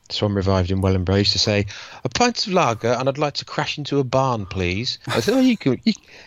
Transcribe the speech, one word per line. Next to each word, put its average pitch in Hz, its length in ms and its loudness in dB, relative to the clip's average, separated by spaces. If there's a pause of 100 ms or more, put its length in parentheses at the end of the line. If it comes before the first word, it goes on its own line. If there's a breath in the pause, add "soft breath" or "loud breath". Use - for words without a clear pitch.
Swan 104 240 0
Revived 95 380 2
in 95 100 0
Wellingborough. 95 340 2
I 101 40 4
used 101 120 2
to - 80 -2
say, 101 260 2 (380 loud breath)
"A - 60 -2
pint - 360 0
of 208 80 -4
lager, 123 360 2
and 123 180 0
I'd 135 100 -2
like 147 180 -2
to - 100 -8
crash - 320 -6
into 143 220 -2
a 139 40 2
barn, 127 420 0
please." 92 600 -4
I 117 140 0
said, 208 140 0
"Oh, 269 40 4
you 254 160 4
can, - 300 0
you, 226 80 4 (340 loud breath)